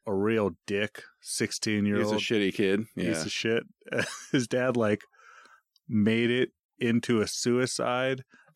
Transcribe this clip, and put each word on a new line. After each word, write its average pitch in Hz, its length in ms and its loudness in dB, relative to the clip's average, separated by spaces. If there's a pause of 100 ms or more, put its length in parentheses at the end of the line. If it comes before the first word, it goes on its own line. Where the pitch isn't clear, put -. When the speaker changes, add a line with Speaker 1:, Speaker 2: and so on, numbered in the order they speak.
Speaker 1:
a 104 80 -2
real 104 400 2 (100)
dick, 104 380 -4 (180)
sixteen-year-old 104 960 0
Speaker 2:
He's 104 160 -2
a - 20 2
shitty 101 220 2
kid. 101 240 2 (160)
Speaker 1:
piece 90 100 -4
Speaker 2:
Yeah. 82 160 0
Speaker 1:
of 85 100 -6
shit. 117 320 -2 (280)
<laughs> - 400 -4
His 127 160 2
dad, 127 280 0
like, 104 280 2 (840)
made 113 440 2
it 123 180 0 (300)
into 117 420 2
a 95 60 0
suicide 127 960 -2 (320)